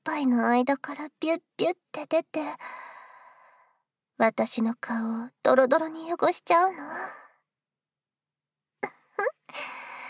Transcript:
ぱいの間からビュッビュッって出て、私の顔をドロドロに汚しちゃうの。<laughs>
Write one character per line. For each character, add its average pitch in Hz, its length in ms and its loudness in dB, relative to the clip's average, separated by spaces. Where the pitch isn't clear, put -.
ぱ 311 140 -4
い 277 100 0
の 233 220 4
間 254 280 4
か - 180 -10
ら 302 120 -10
ビ 311 120 0
ュ 339 40 0
ッ - 40 -10
ビ - 120 0
ュ - 20 4
ッ 359 40 0
っ - 40 -6
て 302 160 -8
出 320 160 2
て、 - 180 -8
私 226 440 2
の 226 140 0
顔 226 520 -6
を - 20 -16
ド - 120 6
ロ 254 140 6
ド 320 100 4
ロ 320 80 -2
に 320 260 -8
汚 339 200 2
し - 80 -8
ち - 100 -2
ゃ 339 140 6
う 381 80 0
の。 294 100 -12
<laughs> - 520 -6